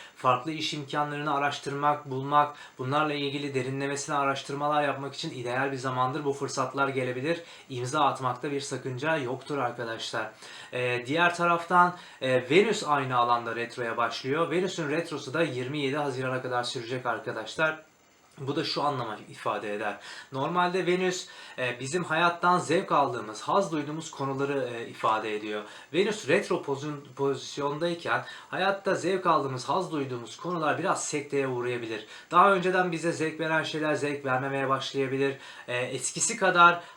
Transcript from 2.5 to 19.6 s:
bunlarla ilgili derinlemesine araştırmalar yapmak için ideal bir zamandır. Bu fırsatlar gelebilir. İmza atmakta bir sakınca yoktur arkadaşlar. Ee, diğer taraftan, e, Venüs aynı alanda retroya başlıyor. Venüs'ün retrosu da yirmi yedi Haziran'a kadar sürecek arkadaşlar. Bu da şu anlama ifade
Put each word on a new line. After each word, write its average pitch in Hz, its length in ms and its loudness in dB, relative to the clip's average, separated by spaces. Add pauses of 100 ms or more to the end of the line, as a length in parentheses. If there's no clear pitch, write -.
bunlarla 147 360 2
ilgili 143 420 -2
derinlemesine 139 600 -2
araştırmalar 143 680 0
yapmak 135 320 -2
için 165 140 -6
ideal 131 420 -2
bir 135 60 -4
zamandır. 135 480 0
Bu 139 80 2
fırsatlar 135 540 -2
gelebilir. 127 540 -2 (280)
İmza 131 360 0
atmakta 127 460 0
bir 139 100 -2
sakınca 135 560 -2
yoktur 131 400 -4
arkadaşlar. 117 760 -4 (420)
Ee, 123 320 0
diğer 170 300 4
taraftan, 175 640 4 (240)
e, 127 280 2
Venüs 196 380 6
aynı 131 300 2
alanda 117 380 2
retroya 117 420 -4
başlıyor. 135 540 0
Venüs'ün 175 380 0
retrosu 151 440 -4
da 165 100 2
yirmi 135 360 -2
yedi 139 180 0
Haziran'a 131 440 -2
kadar 123 220 -2
sürecek 123 420 -4
arkadaşlar. 113 840 -2 (500)
Bu 135 160 -4
da 151 80 0
şu 151 200 -2
anlama 127 340 -2 (120)
ifade 104 460 -4